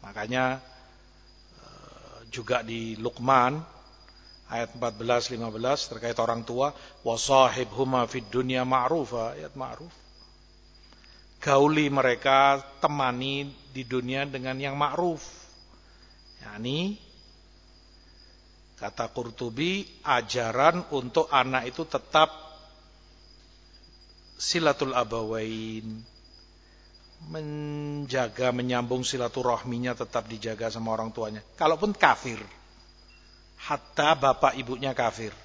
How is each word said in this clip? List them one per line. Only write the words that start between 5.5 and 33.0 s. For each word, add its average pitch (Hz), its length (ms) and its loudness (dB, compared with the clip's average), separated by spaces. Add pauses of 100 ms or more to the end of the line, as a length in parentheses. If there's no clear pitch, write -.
belas 120 380 -2
terkait 117 320 -6
orang 117 240 0
tua, 127 320 -2 (260)
"Wa 117 140 0
sahibhuma 127 920 4
fid 117 240 -8
dunya 127 380 0
ma'rufa," 127 720 0
ayat 151 160 -14
ma'ruf. 131 480 -14 (1400)
Gauli 147 480 4
mereka, 135 720 4 (160)
temani 139 720 -2 (220)
di 131 100 -8
dunia 127 400 -4
dengan 131 320 -6
yang 139 240 -6
ma'ruf. 151 400 0 (1200)
Yani, 131 560 -6 (1800)
kata 110 320 -6
Qurtubi, 120 720 -4 (240)
ajaran 123 880 4
untuk 131 360 2
anak 131 360 2
itu 147 160 -6
tetap - 480 2 (2000)
silatul 147 560 0
abawain, 110 1080 -4 (1200)
menjaga, 147 1200 -4
menyambung 123 520 0
silaturahminya 123 920 -2
tetap 113 320 -4
dijaga 110 440 -6
sama 113 240 -4
orang 113 160 -4
tuanya. 107 320 -8 (160)
Kalaupun 165 360 2
kafir, 120 440 2 (1300)